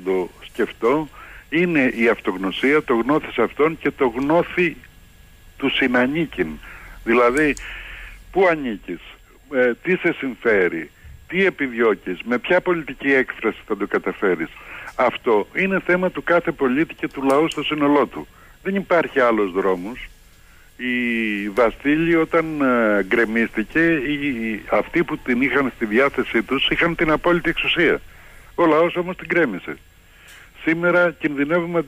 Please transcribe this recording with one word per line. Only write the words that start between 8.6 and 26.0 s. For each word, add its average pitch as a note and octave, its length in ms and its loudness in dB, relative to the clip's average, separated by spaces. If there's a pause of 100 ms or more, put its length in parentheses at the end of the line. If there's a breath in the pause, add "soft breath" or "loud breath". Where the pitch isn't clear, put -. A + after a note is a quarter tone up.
ε, B2 200 2 (100)
τι F#3 120 0
σε E3+ 220 0
συμφέρει, F#2+ 720 0 (380 soft breath)
τι F#3 180 0
επιδιώκεις, A#2 800 0
με A#2+ 140 -2
ποια F3 240 2
πολιτική D3 500 -4
έκφραση B2 460 0 (100)
θα G#2 100 -4
το G2+ 100 -4
καταφέρεις. F2+ 600 -2 (480 loud breath)
Αυτό A#2 600 2
είναι F#3+ 300 0
θέμα F3+ 260 2
του C#3+ 120 -8
κάθε E3+ 280 2
πολίτη C#3 420 0
και - 140 -8
του C3+ 160 -8
λαού C#3 260 4
στο D3+ 140 -6
σύνολό D3 420 2
του. - 220 -10 (360 soft breath)
Δεν G3 120 -2
υπάρχει E3 440 0
άλλος A2 320 4
δρόμος. F#2+ 560 -2 (680 soft breath)
Η A#2 720 -2
Βαστίλη C#3+ 680 2
όταν, D#3+ 460 0
ε, A2+ 420 2
γκρεμίστηκε, A2+ 760 0 (280)
οι, D3 60 -2 (140)
οι, A2+ 340 -4 (100)
αυτοί D3+ 320 0
που D3+ 140 -4
την B2 240 -2
είχαν C3+ 340 0
στη A#2+ 100 -4
διάθεσή A#2 560 0